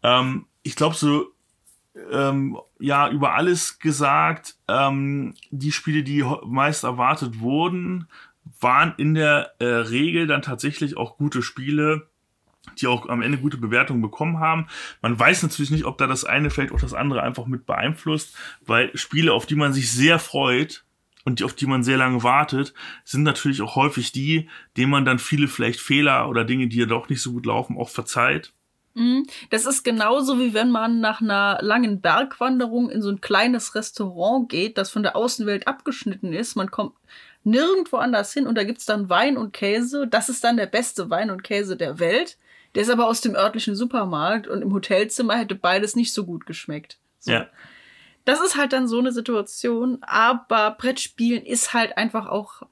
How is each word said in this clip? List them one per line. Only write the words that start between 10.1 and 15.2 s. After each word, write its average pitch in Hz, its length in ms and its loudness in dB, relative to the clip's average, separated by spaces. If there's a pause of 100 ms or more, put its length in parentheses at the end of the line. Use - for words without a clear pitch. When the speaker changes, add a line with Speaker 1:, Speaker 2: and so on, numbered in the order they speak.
Speaker 1:
dann 151 160 0
tatsächlich 143 560 -4
auch - 200 -6
gute 143 240 -2
Spiele, 151 680 0 (680)
die 131 100 0
auch 123 220 0
am 120 120 -2
Ende 135 160 0
gute 139 200 -2
Bewertungen 120 440 2
bekommen 151 380 -2
haben. 160 280 0 (340)
Man 117 180 0